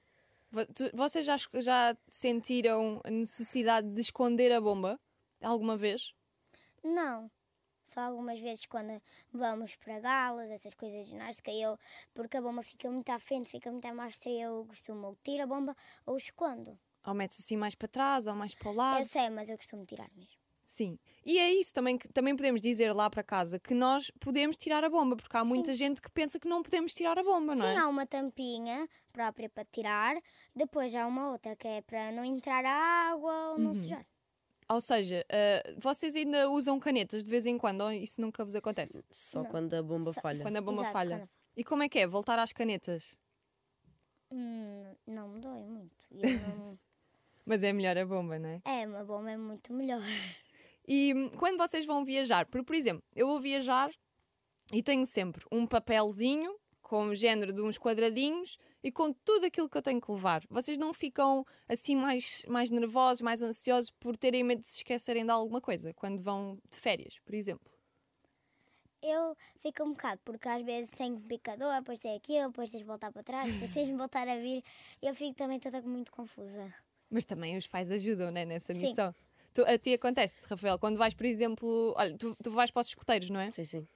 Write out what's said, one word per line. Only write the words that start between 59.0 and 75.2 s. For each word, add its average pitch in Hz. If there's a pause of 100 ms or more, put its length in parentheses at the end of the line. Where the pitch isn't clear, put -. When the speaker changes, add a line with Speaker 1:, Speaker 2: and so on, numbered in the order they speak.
Speaker 1:
tudo 381
aquilo 320
que -
eu 262
tenho 254
que -
levar. 185
Vocês 247
não 311
ficam 269 (220)
assim 254
mais, 262
mais 240
nervosos, 240
mais 233
ansiosos 240
por 240
terem 254
medo 240
de -
se -
esquecerem 233
de 226
alguma 226
coisa 170
quando 196
vão 196 (120)
de -
férias, -
por -
exemplo? 202 (1300)
Speaker 2:
Eu 311 (220)
fico 302
um 302
bocado, 233
porque 226
às 240
vezes 240
tenho 247
um 214
picador, 233
depois 254
tem 214
aquilo, 285
depois 240
tens 226
de 208
voltar 214
para 208
trás, 254
depois 196
tens 294
de 269
voltar 254
a 247
vir. 254 (380)
Eu 269
fico 285